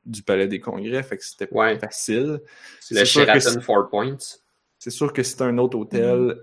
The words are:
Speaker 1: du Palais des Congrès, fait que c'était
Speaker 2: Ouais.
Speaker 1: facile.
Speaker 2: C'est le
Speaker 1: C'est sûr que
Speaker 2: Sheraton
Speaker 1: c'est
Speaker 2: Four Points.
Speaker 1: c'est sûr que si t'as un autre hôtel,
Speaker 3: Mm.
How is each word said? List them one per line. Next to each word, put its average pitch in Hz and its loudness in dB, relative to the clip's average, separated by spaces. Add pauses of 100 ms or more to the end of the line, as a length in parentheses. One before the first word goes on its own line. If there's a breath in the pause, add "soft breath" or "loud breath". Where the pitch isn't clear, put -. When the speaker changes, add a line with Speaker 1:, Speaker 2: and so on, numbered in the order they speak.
Speaker 1:
du 107 -12
Palais 98 2
des 98 -6
Congrès, 107 -6
fait 110 -10
que - -16
c'était - -10
Speaker 2:
Ouais. 110 2
Speaker 1:
facile. 135 -4 (380 soft breath)
Speaker 2:
C'est - -12
le 101 4
Speaker 1:
C'est 101 6
sûr 143 4
que 123 6
Speaker 2:
Sheraton 120 2 (100)
Speaker 1:
c'est - -10
Speaker 2:
Four 101 2
Points. 127 -2 (600)
Speaker 1:
c'est - -12
sûr 147 -2
que 127 0
si - -8
t'as 131 -2
un 120 0
autre 127 0
hôtel, 117 0
Speaker 3:
Mm. 123 0